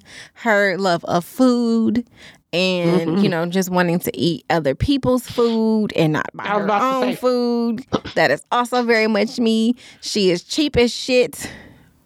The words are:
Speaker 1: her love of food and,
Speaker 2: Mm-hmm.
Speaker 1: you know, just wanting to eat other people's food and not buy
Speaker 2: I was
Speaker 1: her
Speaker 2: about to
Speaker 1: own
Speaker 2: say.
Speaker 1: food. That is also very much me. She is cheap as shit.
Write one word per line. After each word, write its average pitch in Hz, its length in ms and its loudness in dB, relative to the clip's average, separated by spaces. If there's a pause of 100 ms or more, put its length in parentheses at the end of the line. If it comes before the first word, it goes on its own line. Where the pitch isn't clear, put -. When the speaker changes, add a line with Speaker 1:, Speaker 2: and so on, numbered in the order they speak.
(320)
Speaker 1:
her 202 440 0
love 190 280 0
of - 180 -2
food 233 840 2 (460)
and, 180 500 0 (100)
Speaker 2:
Mm-hmm. 196 120 2
Speaker 1:
you 208 60 2
know, 170 160 -2
just 180 240 -2
wanting 180 300 2
to - 180 -6
eat 160 320 -2
other 151 240 0
people's 254 560 0
food 220 680 0
and 156 180 2
not - 200 -4
buy 165 120 -12
Speaker 2:
I 202 100 -2
was 208 60 0
Speaker 1:
her 202 40 -4
Speaker 2:
about 208 140 2
to 247 60 2 (220)
Speaker 1:
own - 60 -2
Speaker 2:
say. - 20 -6
Speaker 1:
food. 240 680 -2 (300)
That 156 160 2
is 151 200 -2
also 240 320 0
very 226 240 2
much 220 320 0
me. 226 360 2 (260)
She 190 300 0
is 175 120 -2
cheap - 320 -4
as 240 160 2
shit. - 580 -2 (560)